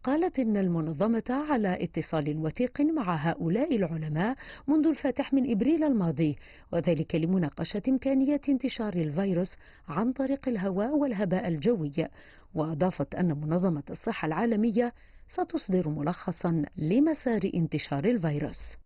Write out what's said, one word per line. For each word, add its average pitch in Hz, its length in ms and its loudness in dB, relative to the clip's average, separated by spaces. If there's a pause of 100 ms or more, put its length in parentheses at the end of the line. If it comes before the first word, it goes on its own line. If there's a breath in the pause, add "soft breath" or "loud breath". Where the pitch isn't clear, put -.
قالت 311 360 0
إن 220 180 2
المنظمة 180 720 2
على 254 540 0
اتصال 156 540 -2
وثيق 160 440 -2
مع 285 340 2
هؤلاء 170 600 0
العلماء 165 600 0 (320 loud breath)
منذ 311 200 4
الفاتح 277 460 0
من 254 180 2
إبريل 277 320 2
الماضي، 165 540 2 (340 loud breath)
وذلك 170 440 0
لمناقشة 170 720 0
إمكانية 269 640 2
انتشار 233 440 -2
الفيروس 175 600 0 (320 loud breath)
عن 202 240 0
طريق 269 380 -2
الهواء 202 460 0
والهباء 196 520 0
الجوي. 160 200 0 (880 loud breath)
وأضافت 165 600 -2
أن 180 120 0
منظمة 156 600 0
الصحة - 360 -6
العالمية 220 680 0 (360 soft breath)
ستصدر 185 600 -2
ملخصا 165 760 -2 (120)
لمسار 233 640 2 (140)
انتشار 156 500 -2
الفيروس. 160 800 -2